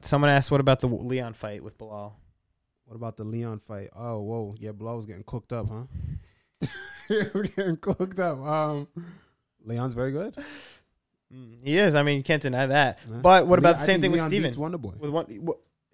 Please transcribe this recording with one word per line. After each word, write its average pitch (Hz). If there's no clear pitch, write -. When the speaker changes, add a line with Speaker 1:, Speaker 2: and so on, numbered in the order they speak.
Speaker 1:
someone 143
asked, 139
"What 143
about 135
the 131
Leon 123
fight 104
with 104
Bilal?" 104
Speaker 2:
What 113
about 113
the 110
Leon 113
fight? 101
Oh, 117
whoa. 107
Yeah, 107
Bilal 110
was 110
getting 104
cooked -
up, 110
huh? 110
<laughs> -
He 208
was 208
getting 185
cooked 185
up. 165
Um, 151
Leon's 117
very 123
good. 165
Speaker 1:
Mm, 120
he 143
is. 190
I 143
mean, 147
you 135
can't 151
deny 131
that. 135
Speaker 2:
Nah. 113
Speaker 1:
But 180
what 180
Speaker 2:
Le-, 175
Speaker 1:
about 170
the -
Speaker 2:
I -
Speaker 1:
same 185
Speaker 2:
think -
Speaker 1:
thing 175
with 165
Speaker 2:
Leon 160
Speaker 1:
Steven? 165
Speaker 2:
beats 120
Wonder 160
Boy. 113
Speaker 1:
With 147
one, 160
wha-, 165